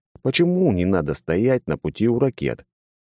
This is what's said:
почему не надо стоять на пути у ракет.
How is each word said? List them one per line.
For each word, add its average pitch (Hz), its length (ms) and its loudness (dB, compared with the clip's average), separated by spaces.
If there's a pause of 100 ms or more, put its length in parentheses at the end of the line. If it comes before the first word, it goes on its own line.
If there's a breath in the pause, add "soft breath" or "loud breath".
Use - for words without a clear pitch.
(220)
почему 175 500 2
не 90 140 0
надо 85 280 0
стоять 117 540 0
на 76 100 -2
пути - 300 -2
у 120 120 0
ракет. 71 460 -4 (540)